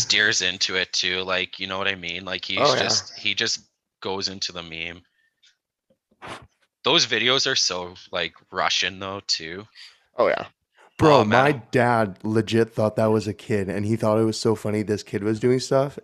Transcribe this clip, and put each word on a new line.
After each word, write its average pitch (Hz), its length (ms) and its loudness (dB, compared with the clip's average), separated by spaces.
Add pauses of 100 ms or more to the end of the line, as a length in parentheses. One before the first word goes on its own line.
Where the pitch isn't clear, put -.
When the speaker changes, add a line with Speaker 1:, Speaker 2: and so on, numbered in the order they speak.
Speaker 1:
steers 104 420 2
into 92 320 -2
it 92 200 -2
too. 92 280 -2
Like, 92 380 -4
you 95 60 -4
know 95 120 -6
what 98 80 -4
I 98 100 -2
mean? 87 280 -10
Like, 92 220 -6
he's 95 140 -4
Speaker 2:
Oh, 135 140 4
yeah. 123 60 0
Speaker 1:
just, - 380 -4
he 104 160 -2
just 113 260 -2 (400)
goes 98 280 -6
into 95 240 -10
the 87 100 -10
meme. 85 400 -12 (1800)
Those 135 220 4
videos 123 440 0
are 123 60 -2
so, 90 380 -2 (180)
like, 87 220 -4 (180)
Russian, 92 480 -2
though, 98 260 -8
too. 87 400 -6 (500)
Speaker 2:
Oh, 117 120 4
yeah. - 180 0 (520)
Speaker 3:
Bro, 151 220 8
Speaker 1:
Oh, 110 40 4
man. 113 200 4
Speaker 3:
my 147 80 4 (200)
dad 117 500 2
legit 113 500 2
thought 107 240 0
that 110 100 2
was 110 200 2
a 104 80 -2
kid, 101 340 -2
and 98 160 -4
he 110 120 0
thought 110 240 2
it 113 40 4
was 110 140 0
so 113 160 2
funny 107 280 -2
this 101 200 -2
kid 101 220 -6
was 110 160 0
doing 123 180 4
stuff, 139 460 0